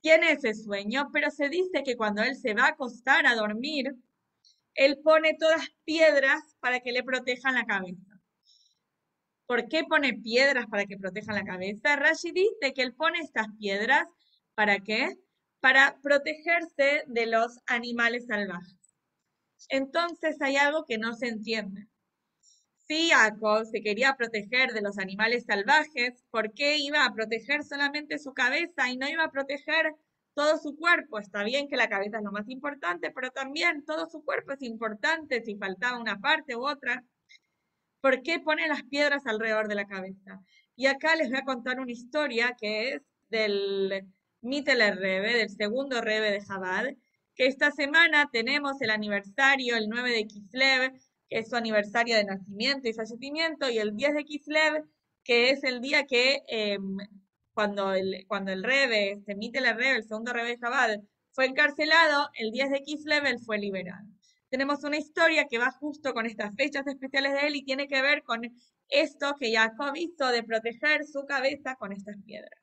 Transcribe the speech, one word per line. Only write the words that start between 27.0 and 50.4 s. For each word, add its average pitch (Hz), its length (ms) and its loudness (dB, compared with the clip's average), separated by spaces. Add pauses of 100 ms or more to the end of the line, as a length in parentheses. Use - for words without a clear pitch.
a 233 80 0
proteger 226 520 -4
solamente 285 560 -6
su 277 120 -14
cabeza 262 560 -2
y 254 100 -6
no 269 100 -4
iba 320 160 -2
a 320 80 -4
proteger 302 640 -2 (380)
todo 302 240 2
su 302 180 -10
cuerpo? 320 420 2
Está 208 240 -6
bien 277 260 -2
que 285 80 -4
la 226 120 2
cabeza 208 300 -4
es 208 60 -6
lo 202 60 -6
más 208 180 -8
importante, 294 600 -6
pero 254 220 -8
también 294 520 -4
todo 320 240 -6
su 311 160 -16
cuerpo - 280 -6
es 180 100 -10
importante 233 800 -4
si 214 140 -8
faltaba 202 420 -4
una 208 220 -6
parte 294 340 0
u 247 140 -4
otra. 254 360 -4 (960)
¿Por 262 220 2
qué 330 180 -2
pone 320 260 0
las 285 160 -2
piedras 285 440 0
alrededor 220 420 0
de 208 60 -4
la 202 120 -4
cabeza? 190 540 -12 (340)
Y 254 120 -2
acá 277 300 2
les 311 120 0
voy 262 100 -2
a 262 60 -4
contar 254 340 -4
una 254 140 -8
historia 240 680 -2
que 214 360 -4
es 294 80 -10 (260)
del 196 800 0 (340)
Mittler 247 560 2
Rebbe, 190 380 0
del 214 160 0
segundo 240 500 -2
Rebbe 214 300 0
de 202 140 -2
Chabad, 190 420 -4 (480)
que - 120 2
esta 277 240 2
semana 294 600 4
tenemos 269 480 -2
el 226 100 0
aniversario, 214 840 2
el 214 120 0
nueve 247 220 -2
de 220 160 0
Kislev, 262 640 0 (360)